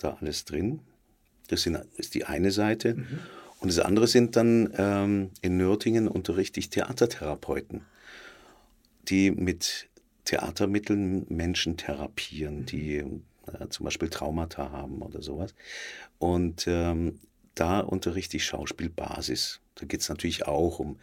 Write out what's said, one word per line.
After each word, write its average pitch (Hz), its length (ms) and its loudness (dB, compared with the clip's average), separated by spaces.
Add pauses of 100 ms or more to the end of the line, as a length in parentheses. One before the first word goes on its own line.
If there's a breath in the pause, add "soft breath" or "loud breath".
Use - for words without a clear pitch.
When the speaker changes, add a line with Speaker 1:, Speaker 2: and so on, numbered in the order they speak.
Speaker 1:
da 73 160 -4
alles 76 240 -4
drin. 101 360 -2 (680)
Das 95 140 0
sind, 82 160 0 (180)
ist - 180 -8
die - 120 -2
eine 90 240 2
Seite. 110 460 2
Speaker 2:
Mhm. 131 220 -8 (420 loud breath)
Speaker 1:
Und 95 80 0
das 87 100 2
andere 107 280 6
sind 120 300 6
dann, 117 400 6
ähm, 101 540 2 (100)
in 90 160 2
Nürtingen 104 520 4
unterrichte 92 520 0
ich - 80 -6
Theatertherapeuten, - 1120 -2 (1300 loud breath)
die 98 220 6
mit - 580 -2 (380)
Theatermitteln 98 1040 0
Menschen 82 500 -2
therapieren, 73 800 -8
Speaker 2:
Mhm. 65 60 -8
Speaker 1:
die, 73 300 -4
äh, - 760 -10
zum - 140 -8
Beispiel 80 260 -2
Traumata 76 600 -4
haben 69 300 -8
oder - 220 -10
sowas. 73 320 -6 (640 loud breath)
Und, 87 480 2
ähm, 85 540 2 (340)
da 90 260 4
unterrichte 90 560 -2
ich 76 80 -2
Schauspielbasis. - 1160 -4 (160)
Da - 100 -12
geht's - 240 -4
natürlich 80 360 -2
auch 80 320 2
um 71 240 -6